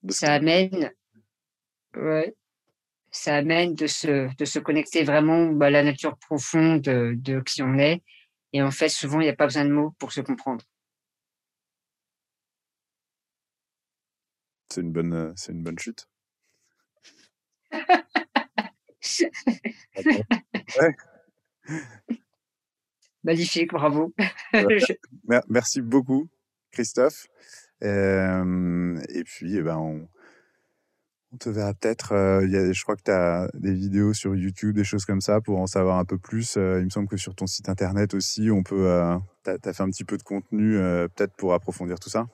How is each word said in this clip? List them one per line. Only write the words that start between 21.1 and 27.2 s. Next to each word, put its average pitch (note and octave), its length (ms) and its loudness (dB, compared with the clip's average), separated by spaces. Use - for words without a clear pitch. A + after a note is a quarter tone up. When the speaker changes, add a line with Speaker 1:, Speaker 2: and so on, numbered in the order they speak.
Speaker 2:
Magnifique, E3 480 0
bravo. D3+ 460 0
<laughs> G#3+ 60 0
Speaker 1:
Ouais. G#3 260 4
Speaker 2:
Je F3+ 140 2
Speaker 1:
Mer-, B2 200 4
merci A#2+ 340 0
beaucoup, C3 460 0
Christophe. - 560 0